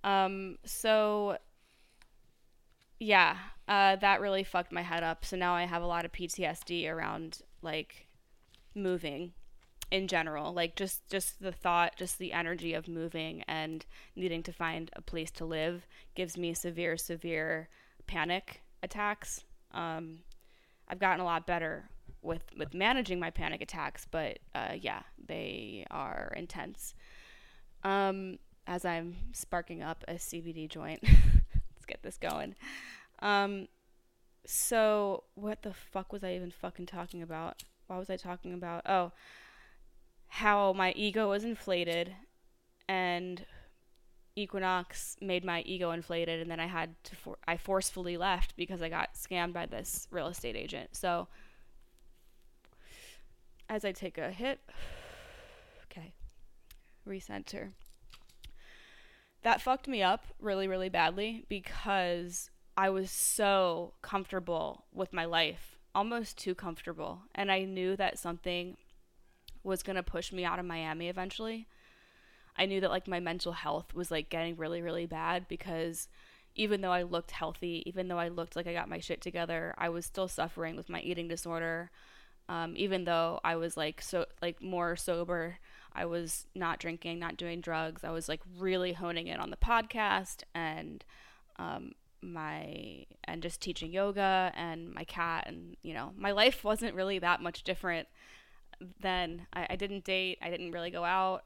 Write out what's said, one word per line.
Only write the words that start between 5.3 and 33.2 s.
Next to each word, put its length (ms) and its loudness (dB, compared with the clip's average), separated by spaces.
now 160 4
I 120 2
have 180 -2
a 40 0
lot 180 0
of 60 -8
P 160 -6
T 180 -2
S 200 -2
D 240 -2
around, 520 -4
like, 460 -6
moving 600 -2
in 160 2
general. 460 0
Like, 220 0
just, 340 -4
just 320 -2
the 100 -2
thought, 440 4
just 220 -6
the 160 -6
energy 400 -2
of 140 -4
moving 600 -6
and 380 -4
needing 280 -2
to 80 -6
find 420 -4
a 80 -12
place 300 -6
to 140 -8
live 400 -2
gives 220 -4
me 160 -2
severe, 440 -2
severe 720 -4
panic 560 -2
attacks. 640 -4
Um, 480 -6
I've 120 -8
gotten 200 6
a 60 0
lot 200 2
better 440 -2
with, 220 -4
with 160 -6
managing 460 2
my 100 -2
panic 320 -2
attacks, 480 -8
but, 300 -4
uh, 240 -4
yeah, 220 -4
they 680 -8
are 440 -6
intense. 600 -10
Um, 560 2
as 200 -4
I'm 300 -2
sparking 500 -6
up 240 -6
a 100 -6
C 240 -8
B 100 -8
D 160 -8
joint. 360 -8
<laughs> 80 12
Let's 80 -20
get 180 -10
this 140 -8
going. 380 -2
Um, 480 2